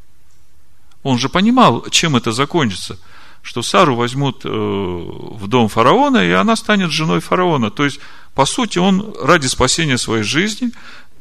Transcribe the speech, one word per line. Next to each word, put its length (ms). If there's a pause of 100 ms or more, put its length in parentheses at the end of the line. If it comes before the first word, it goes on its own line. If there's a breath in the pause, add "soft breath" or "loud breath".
(1040)
Он 140
же 100
понимал, 640
чем 260
это 160
закончится – 680 (440 soft breath)
что 200
Сару 320
возьмут, 500
э, 40
в 1000
дом 200
фараона, 480
и 140
она 260
станет 340
женой 300
фараона. 500
То 140
есть, 160 (340 loud breath)
по 120
сути, 320
он 440
ради 240
спасения 520
своей 260
жизни 480 (480 loud breath)